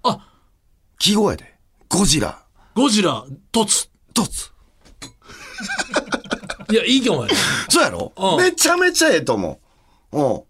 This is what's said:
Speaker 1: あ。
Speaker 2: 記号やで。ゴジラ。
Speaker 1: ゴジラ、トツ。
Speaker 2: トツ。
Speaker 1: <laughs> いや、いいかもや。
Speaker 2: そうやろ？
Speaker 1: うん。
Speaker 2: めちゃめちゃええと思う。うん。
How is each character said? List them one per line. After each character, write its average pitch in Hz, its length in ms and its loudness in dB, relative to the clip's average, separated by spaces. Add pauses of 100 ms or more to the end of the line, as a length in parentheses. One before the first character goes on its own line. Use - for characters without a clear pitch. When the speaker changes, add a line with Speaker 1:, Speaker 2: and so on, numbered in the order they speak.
Speaker 1:
あ。 - 240 -4 (720)
Speaker 2:
記 208 160 2
号 202 160 4
や 85 60 -4
で。 - 180 -20 (340)
ゴ 196 160 2
ジ 156 160 2
ラ。 - 220 -6 (320)
Speaker 1:
ゴ 262 140 2
ジ 214 140 2
ラ、 127 220 0 (280)
ト 226 120 2
ツ。 - 240 -2 (240)
Speaker 2:
ト 214 140 0
ツ。 - 240 -10 (2250)
Speaker 1:
<laughs> - 20 2
い - 20 2
や、 220 100 2
い 240 120 2
い 262 100 2
か 220 80 2
も 127 100 -2
や。 - 60 -6 (380)
Speaker 2:
そ - 100 4
う 320 60 6
や 180 60 0
ろ？ - 260 -6
Speaker 1:
う 190 180 2
ん。 - 40 2
Speaker 2:
め 359 120 4
ち - 180 0
ゃ 349 80 4
め 359 160 2
ち 339 120 2
ゃ 320 60 4
え 180 80 4
え 147 40 0
と 123 120 0
思 92 260 -4 (500)
う。 - 80 -4
う 151 40 0 (160)
ん。 - 120 -12